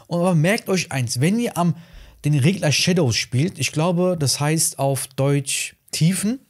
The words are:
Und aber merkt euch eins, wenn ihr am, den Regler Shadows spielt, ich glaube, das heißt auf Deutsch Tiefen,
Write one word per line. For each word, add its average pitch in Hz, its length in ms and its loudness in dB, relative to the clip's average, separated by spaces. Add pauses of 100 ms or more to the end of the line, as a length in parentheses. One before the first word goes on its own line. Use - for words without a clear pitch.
Und 170 140 -4
aber 180 160 2
merkt 185 340 0
euch 185 220 -2
eins, 123 280 -4
wenn 185 200 2
ihr 240 180 -4
am, 170 180 0 (500)
den 147 120 2
Regler 151 340 2
Shadows 165 440 2
spielt, 139 440 -2
ich 135 120 -4
glaube, 175 460 0
das 139 220 -2
heißt 156 380 0
auf 139 300 -2
Deutsch - 680 -2 (160)
Tiefen, 190 480 0 (100)